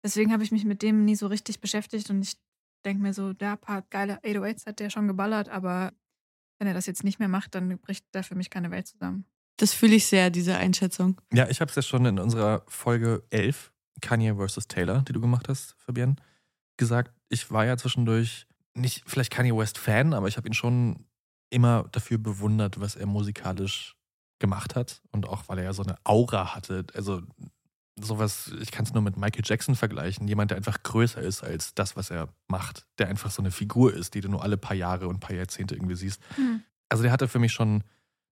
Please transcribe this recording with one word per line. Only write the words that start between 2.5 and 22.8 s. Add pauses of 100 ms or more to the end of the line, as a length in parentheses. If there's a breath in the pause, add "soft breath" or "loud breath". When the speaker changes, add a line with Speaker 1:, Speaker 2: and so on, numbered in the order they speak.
Speaker 1:
denk
mir
so,
ja,
paar
geile
eight
oh
eights
hat
der
schon
geballert,
aber (680)
wenn
er
das
jetzt
nicht
mehr
macht,
dann
bricht
da
für
mich
keine
Welt
zusammen. (320)
Speaker 2:
Das
fühle
ich
sehr,
diese
Einschätzung. (140)
Speaker 3:
Ja,
ich
hab's
ja
schon
in
unserer
Folge
elf, (300)
Kanye
versus
Taylor,
die
du
gemacht
hast,
Fabian, (580)
gesagt, (160)
ich
war
ja
zwischendurch (280)
nicht
vielleicht
Kanye
West
Fan,
aber
ich
hab
ihn
schon (460)
immer
dafür
bewundert,
was